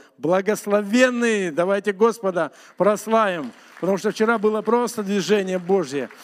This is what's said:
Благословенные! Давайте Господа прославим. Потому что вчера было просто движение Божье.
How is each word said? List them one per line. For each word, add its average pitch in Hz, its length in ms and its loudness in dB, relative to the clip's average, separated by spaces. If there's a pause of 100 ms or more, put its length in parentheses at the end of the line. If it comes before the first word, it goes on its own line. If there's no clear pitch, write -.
(160)
Благословенные! 208 1400 0
Давайте 196 400 0
Господа 185 600 0 (240)
прославим. 196 760 0 (280)
Потому 185 180 0
что 208 120 -2
вчера 220 280 0
было 214 240 0
просто 233 400 0
движение 190 560 0
Божье. 160 500 -2 (160)